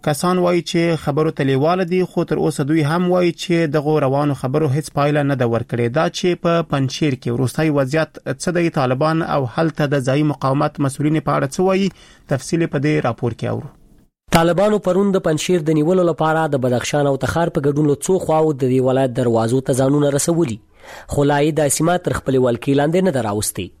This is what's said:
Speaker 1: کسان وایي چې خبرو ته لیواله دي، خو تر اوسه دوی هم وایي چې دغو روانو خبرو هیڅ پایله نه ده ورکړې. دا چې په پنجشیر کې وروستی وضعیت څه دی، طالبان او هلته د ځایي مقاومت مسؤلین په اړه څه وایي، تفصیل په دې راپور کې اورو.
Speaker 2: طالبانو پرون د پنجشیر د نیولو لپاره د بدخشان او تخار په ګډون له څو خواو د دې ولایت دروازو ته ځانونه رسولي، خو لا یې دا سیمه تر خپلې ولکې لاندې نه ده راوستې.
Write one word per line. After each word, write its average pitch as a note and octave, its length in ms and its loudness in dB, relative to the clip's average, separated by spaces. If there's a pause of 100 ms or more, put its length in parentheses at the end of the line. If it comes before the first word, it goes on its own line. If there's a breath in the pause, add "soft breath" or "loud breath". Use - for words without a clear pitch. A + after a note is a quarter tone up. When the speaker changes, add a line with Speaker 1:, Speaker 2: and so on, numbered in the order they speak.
Speaker 1:
کسان F3+ 340 0
وایي F3 180 0
چې E3+ 460 -2
خبرو D#3 320 0
ته C#3 140 0
لیواله E3 400 0
دي، F3+ 180 2
خو E3+ 220 -2
تر D3 100 -2
اوسه D#3 300 -2
دوی D#3+ 180 2
هم F3 240 0
وایي F3+ 180 2
چې E3 460 -2
دغو D3+ 260 0
روانو C#3 380 0
خبرو C#3 320 0
هیڅ D3+ 240 -6
پایله D3 320 2
نه C3+ 100 -2
ده A#2 140 0
ورکړې. A#2 420 -2
دا D#3+ 120 2
چې F3 340 -2
په E3+ 320 0
پنجشیر C3+ 460 -2
کې - 80 -6 (100)
وروستی C#3+ 300 0 (100)
وضعیت C#3+ 480 -2
څه C3+ 220 -6 (100)
دی، E3 180 0
طالبان D3+ 500 0 (120)
او - 20 0 (160)
هلته D#3 380 -2
د C#3 160 0
ځایي D3+ 240 2
مقاومت D3 520 -2
مسؤلین D3+ 320 0
په C#3+ 200 -2
اړه C#3+ 160 -2
څه - 40 -2
وایي، F#3+ 320 2 (440 loud breath)
تفصیل E3 320 -2
په D#3 180 -4
دې D3+ 240 0
راپور A2+ 320 -4
کې A#2 140 -4
اورو. A2+ 200 -12 (580)
Speaker 2:
طالبانو F3 520 4
پرون F#3 280 2
د F#3 120 0
پنجشیر E3+ 420 0
د D#3+ 100 2
نیولو F3 300 2
لپاره D#3+ 340 0 (120)
د C#3 100 0
بدخشان B2+ 460 0
او C#3 120 2
تخار E3 340 0
په E3 120 0
ګډون D3 240 2
له C#3 40 4 (100)
څو F#3+ 200 2
خواو D#3 260 2
د C3+ 100 -4 (100)
دې B2+ 160 2
ولایت C3 320 2
دروازو A#2 500 2
ته C#3 100 2
ځانونه C#3+ 360 2
رسولي، D3+ 420 0 (560 loud breath)
خو C#3+ 160 2
لا C#3+ 160 2
یې D#3 140 0
دا D#3 60 2 (120)
سیمه E3+ 260 2
تر C3+ 160 -2
خپلې C3 260 0
ولکې B2 340 0
لاندې E3 280 2
نه D#3+ 80 -2
ده B2+ 120 0
راوستې. G#2 380 -4 (160)